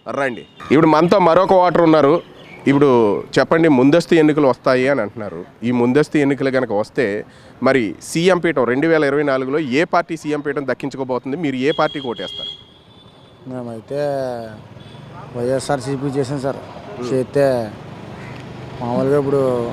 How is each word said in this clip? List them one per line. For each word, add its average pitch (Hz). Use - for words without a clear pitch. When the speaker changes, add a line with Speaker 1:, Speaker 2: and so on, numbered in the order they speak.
Speaker 1:
రండి. 123
ఇప్పుడు 160
మనతో 170
మరొక 175
ఓటర్ 180
ఉన్నారు. 156
ఇప్పుడు 120
చెప్పండి, 165
ముందస్తు 147
ఎన్నికలు 151
వస్తాయి 127
అని 139
అంటున్నారు. 104
ఈ 117
ముందస్తు 127
ఎన్నికలు 135
కనుక 123
వస్తే 107
మరి 123
సీఎం 175
పీఠం 160
రెండు 139
వేల 160
ఇరవై 143
నాలుగులో 135
ఏ 147
పార్టీ 170
సీఎం 147
పీఠం 143
దక్కించుకోబోతుంది? 131
మీరు 147
ఏ 131
పార్టీకి 151
ఓటేస్తారు? 101
Speaker 2:
మేమైతే 123
వైఎస్ఆర్సీపీ 131
చేసాం 139
సార్. 127
Speaker 1:
Hmm. -
Speaker 2:
చేస్తే 131
మామూలుగా 131
ఇప్పుడు 135